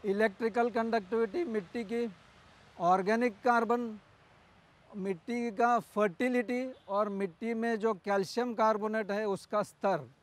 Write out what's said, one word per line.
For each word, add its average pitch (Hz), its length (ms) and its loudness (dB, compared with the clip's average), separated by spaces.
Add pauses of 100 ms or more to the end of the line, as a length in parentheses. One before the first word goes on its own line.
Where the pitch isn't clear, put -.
electrical 220 640 0
conductivity 226 720 0
मिट्टी 220 400 -4
की, 233 280 -4 (680)
organic 190 540 2
carbon, 233 640 0 (960)
मिट्टी 208 560 -4
का 220 280 4
fertility 247 920 0 (180)
और 208 200 0
मिट्टी 196 440 -4
में 226 260 -2
जो 220 140 0
calcium 202 600 -2
carbonate 214 580 0
है 214 140 -2
उसका 202 380 -2
स्तर। 156 460 -2 (140)